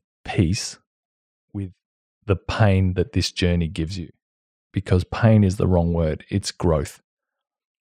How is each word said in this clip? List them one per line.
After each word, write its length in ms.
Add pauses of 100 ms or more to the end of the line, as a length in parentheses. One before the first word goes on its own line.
(240)
peace 540 (760)
with 200 (540)
the 100
pain 580
that 180
this 180
journey 380
gives 300
you, 120 (640)
because 320
pain 400
is 120
the 100
wrong 260
word. 380
It's 220
growth. 500 (840)